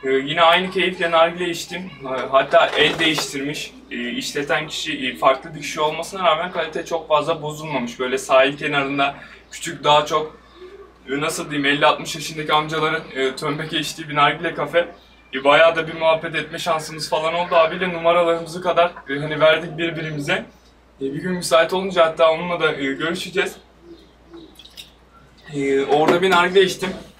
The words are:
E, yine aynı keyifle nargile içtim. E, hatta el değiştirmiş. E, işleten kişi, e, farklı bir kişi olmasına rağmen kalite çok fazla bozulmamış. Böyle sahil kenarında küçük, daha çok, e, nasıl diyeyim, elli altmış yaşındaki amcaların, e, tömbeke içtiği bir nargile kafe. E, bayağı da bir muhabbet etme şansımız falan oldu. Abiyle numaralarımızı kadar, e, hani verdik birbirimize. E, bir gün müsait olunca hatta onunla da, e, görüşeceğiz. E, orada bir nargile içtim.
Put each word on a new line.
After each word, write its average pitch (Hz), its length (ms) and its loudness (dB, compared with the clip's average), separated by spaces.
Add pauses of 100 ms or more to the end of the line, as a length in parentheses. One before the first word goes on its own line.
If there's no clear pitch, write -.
E, 135 80 -2
yine 143 300 2
aynı 175 300 6
keyifle 180 400 -2
nargile 170 380 2
içtim. 170 320 -8
E, 135 260 -14 (240)
hatta 143 360 6 (100)
el 151 220 2
değiştirmiş. 151 720 -4 (180)
E, 120 180 -8
işleten 147 580 -4
kişi, 139 400 -6
e, 120 100 -8
farklı 147 380 0
bir 147 60 -12
kişi 160 200 -6
olmasına 165 420 -4
rağmen 170 280 2
kalite 165 340 -6
çok 165 220 -6
fazla 151 340 0
bozulmamış. 147 580 -6
Böyle 127 180 -2
sahil 139 400 2
kenarında 139 580 -2 (360)
küçük, - 320 -10
daha 147 220 6
çok, 156 320 -4 (720)
e, 139 120 -2
nasıl 160 300 -6
diyeyim, 143 140 -2
elli 147 200 2
altmış - 300 0
yaşındaki 156 380 -6
amcaların, 156 500 -2 (120)
e, 131 200 -2
tömbeke 156 440 -4
içtiği 151 300 -8
bir 143 60 -6
nargile 151 380 0
kafe. 170 340 0 (460)
E, 135 100 -6
bayağı 160 320 6
da 165 120 -4
bir 156 60 -10
muhabbet 160 420 0
etme 151 240 -6
şansımız 156 500 -4
falan 160 240 0
oldu. 175 220 -2
Abiyle 175 380 2
numaralarımızı 165 680 2
kadar, 170 300 2 (180)
e, 139 100 -4
hani 151 200 -4
verdik 156 380 4
birbirimize. 160 680 -4 (560)
E, 135 120 -4
bir 160 80 -8
gün 185 120 -4
müsait 170 400 2
olunca 185 320 2
hatta 160 260 4
onunla 170 280 -2
da, 156 160 2
e, 139 180 -4
görüşeceğiz. - 640 -4 (2000)
E, 139 320 0
orada 160 360 4
bir 190 80 2
nargile 180 320 4
içtim. 185 280 0 (300)